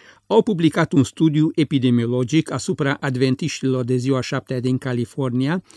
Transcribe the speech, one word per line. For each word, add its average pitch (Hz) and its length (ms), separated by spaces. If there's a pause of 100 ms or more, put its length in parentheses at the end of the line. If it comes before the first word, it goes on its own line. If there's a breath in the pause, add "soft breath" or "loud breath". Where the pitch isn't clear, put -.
(260 soft breath)
au 214 160
publicat 165 500
un 143 120
studiu 156 500
epidemiologic 127 960
asupra 139 500
adventiștilor 131 840
de 127 120
ziua 127 240
șaptea 131 400
din 127 180
California, 131 840 (140 loud breath)